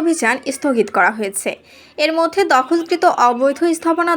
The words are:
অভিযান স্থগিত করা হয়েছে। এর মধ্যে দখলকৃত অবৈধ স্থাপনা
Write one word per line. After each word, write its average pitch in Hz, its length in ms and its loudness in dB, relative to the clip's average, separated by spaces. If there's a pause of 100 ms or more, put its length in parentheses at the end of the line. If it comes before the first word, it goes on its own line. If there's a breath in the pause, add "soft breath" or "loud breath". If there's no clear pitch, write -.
অভিযান 320 360 0 (180)
স্থগিত 240 420 0
করা 190 200 4
হয়েছে। 202 340 -6 (480 loud breath)
এর 302 200 2
মধ্যে 330 220 0 (140)
দখলকৃত 330 500 0 (240)
অবৈধ 262 320 0 (180)
স্থাপনা 339 380 -2